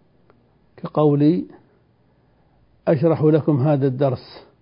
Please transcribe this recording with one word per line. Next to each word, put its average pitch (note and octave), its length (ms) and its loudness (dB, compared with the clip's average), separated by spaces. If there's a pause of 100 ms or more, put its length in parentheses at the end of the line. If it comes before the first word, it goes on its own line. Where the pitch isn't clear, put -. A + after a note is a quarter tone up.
(760)
كقولي: D3+ 680 0 (1400)
"أشرح D#3+ 360 0
لكم D3+ 380 0
هذا C#3 260 0
الدرس C3 580 -6 (160)